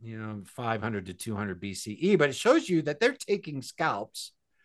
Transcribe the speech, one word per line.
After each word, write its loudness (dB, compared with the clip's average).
you -12
know, -8
five -4
hundred -4
to -8
two -6
hundred -4
B -8
C -8
E. 4
But 6
it -6
shows 4
you 4
that -2
they're 4
taking -4
scalps -4